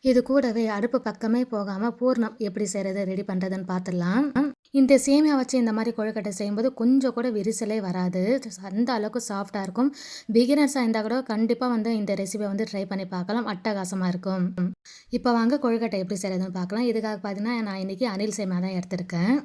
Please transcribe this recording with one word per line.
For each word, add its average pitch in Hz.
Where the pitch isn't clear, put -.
இது 247
கூடவே 247
அடுப்பு 226
பக்கமே 226
போகாம 202
பூர்ணம் 233
எப்படி 202
செய்றது, 196
ரெடி 190
பண்றதுன்னு 190
பார்த்துடலாம். 185
இந்த 269
சேமியா 294
வச்சு 254
இந்த 233
மாதிரி 220
கொழுக்கட்டை 214
செய்யும்போது 208
கொஞ்சம் 254
கூட 226
விரிசலே 214
வராது. 180
அந்த 220
அளவுக்கு 214
சாஃப்டா 196
இருக்கும். 233
பிகினர்ஸா 269
இருந்தா 226
கூட 233
கண்டிப்பா 233
வந்து 220
இந்த 202
ரெசிபியை 202
வந்து 214
ட்ரை 196
பண்ணி 190
பார்க்கலாம். 208
அட்டகாசமா 190
இருக்கும். 185
இப்ப 240
வாங்க 247
கொழுக்கட்டை 226
எப்படி 196
செய்றதுன்னு 185
பார்க்கலாம். 208
இதுக்காக 214
பார்த்தீங்கன்னா, 208
நான் 190
இன்னைக்கு 190
அணில் 202
சேமியா 185
தான் 185
எடுத்திருக்கேன். 180